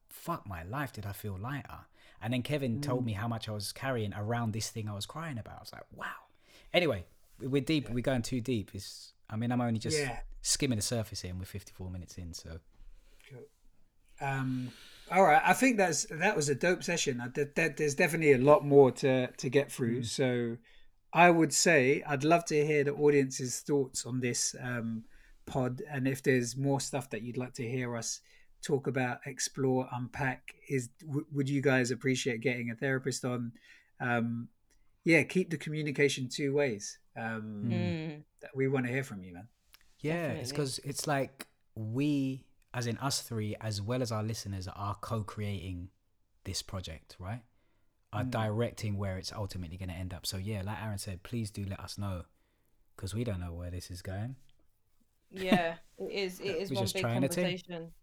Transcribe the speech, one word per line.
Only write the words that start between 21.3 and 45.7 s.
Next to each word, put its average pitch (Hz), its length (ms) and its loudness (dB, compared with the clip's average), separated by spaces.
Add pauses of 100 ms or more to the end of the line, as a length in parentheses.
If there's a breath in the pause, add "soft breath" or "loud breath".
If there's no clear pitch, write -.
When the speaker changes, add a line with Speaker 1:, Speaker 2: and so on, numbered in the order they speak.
Speaker 2:
would 160 220 6
say 147 540 6
I'd 143 180 -2
love 170 220 6
to 147 200 2
hear 151 180 2
the 143 100 0
audience's 139 680 4
thoughts 139 460 0
on 123 140 -2
this, 120 420 -2
um, 117 420 -4 (420 soft breath)
pod, 127 440 -2
and 135 180 0
if 131 140 -2
there's 123 340 2
more 139 240 0
stuff - 300 -6
that 110 120 -6
you'd 120 140 -8
like 127 180 -6
to 117 140 -6
hear 123 280 -4
us - 240 -6 (420 soft breath)
talk 139 240 0
about, 127 400 0
explore, 131 640 0
unpack, 127 600 -4 (140)
is 127 200 -2 (160)
w-, 147 280 -4
would 139 180 0
you 143 100 0
guys 131 300 4
appreciate 123 500 0
getting 120 300 -2
a 113 40 -6
therapist 135 500 -2
on? 120 280 -2 (480 soft breath)
Um, 117 480 0 (560)
yeah, 160 180 6
keep 175 280 0
the 156 80 -4
communication 147 720 0
two 139 240 -2
ways. 127 440 -2 (180)
Um, 110 500 -6
Speaker 1:
Mm. 117 60 0
Speaker 3:
Mm. 160 500 -2 (180)
Speaker 2:
that - 160 -14
we 135 120 2
wanna 131 200 0
hear 131 160 -2
from 101 180 -12
you, 90 120 -14
man. 98 140 -16 (520)
Speaker 1:
Yeah, 160 280 -2
it's 123 220 -6
Speaker 3:
Definitely. 143 60 -6
Speaker 1:
'cause 139 260 -2
it's - 240 -6
like 139 400 -2 (280)
we, 135 720 -2 (260)
as 120 160 -4
in 110 100 -2
us 135 240 -2
three, 107 380 -4
as 107 220 -4
well 123 200 -2
as 117 80 -2
our 107 140 -2
listeners, 98 420 -6
are 101 300 -6
co-creating 95 920 -6 (540)